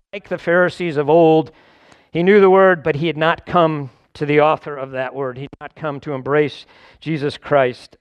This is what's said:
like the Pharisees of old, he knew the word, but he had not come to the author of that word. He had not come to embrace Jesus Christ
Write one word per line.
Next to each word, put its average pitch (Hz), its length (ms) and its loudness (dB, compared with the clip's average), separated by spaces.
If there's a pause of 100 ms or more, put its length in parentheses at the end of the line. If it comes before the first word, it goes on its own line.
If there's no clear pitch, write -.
(120)
like - 180 -16
the 180 100 -8
Pharisees 175 580 -2
of 147 120 -2
old, 160 420 4 (600)
he 165 120 -4
knew 196 180 4
the 190 80 6
word, 190 320 4
but 156 140 -4
he 147 100 -6
had 156 120 -4
not 160 280 -2
come 156 460 -2 (240)
to 151 100 -8
the 147 160 2
author 151 340 -2
of 135 160 -12
that 131 220 -8
word. 131 240 -8
He 135 60 -14
had - 180 -18
not 147 140 -20
come 143 240 -10
to 151 140 -10
embrace 135 520 -2 (340)
Jesus 147 380 -6
Christ - 640 -2